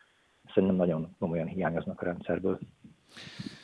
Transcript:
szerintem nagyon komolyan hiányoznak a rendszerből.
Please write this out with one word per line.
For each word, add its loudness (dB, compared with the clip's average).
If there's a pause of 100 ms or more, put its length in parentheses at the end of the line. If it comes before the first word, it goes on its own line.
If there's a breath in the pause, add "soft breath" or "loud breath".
(540)
szerintem 6
nagyon 2
komolyan 0
hiányoznak -2
a -4
rendszerből. 0 (1040 loud breath)